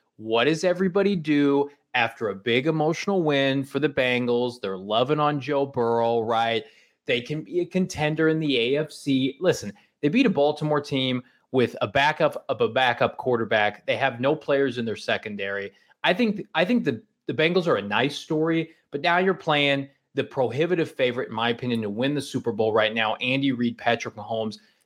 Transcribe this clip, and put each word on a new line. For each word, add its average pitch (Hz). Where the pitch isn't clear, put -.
What 110
does 160
everybody 190
do 143
after 117
a 98
big 120
emotional 160
win 139
for 139
the 151
Bengals? 123
They're 95
loving 117
on 147
Joe 139
Burrow, 117
right? 113
They 123
can 156
be 175
a 175
contender 156
in 160
the 143
A 131
F 147
C. 135
Listen, 143
they 147
beat 247
a 180
Baltimore 147
team 131
with 120
a 120
backup 143
of 117
a 117
backup 120
quarterback. 110
They 123
have 120
no 139
players 139
in 120
their 110
secondary. 101
I 165
think, 208
I 165
think 240
the, 120
the 147
Bengals 170
are 131
a 101
nice 110
story, 160
but 143
now 170
you're 190
playing 143
the 135
prohibitive 147
favorite, 123
in 113
my 113
opinion, 120
to 104
win 123
the 143
Super 123
Bowl 110
right 110
now. 110
Andy 135
Reid, 117
Patrick 117
Mahomes. 110